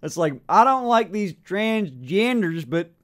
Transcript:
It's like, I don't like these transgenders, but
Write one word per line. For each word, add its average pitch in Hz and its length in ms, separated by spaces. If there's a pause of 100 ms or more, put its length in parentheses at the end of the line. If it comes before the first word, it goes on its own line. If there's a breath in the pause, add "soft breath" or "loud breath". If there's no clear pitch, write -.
It's - 160
like, 151 300
I 196 160
don't 262 220
like 233 260
these 202 220
transgenders, 190 1400
but 170 220 (120)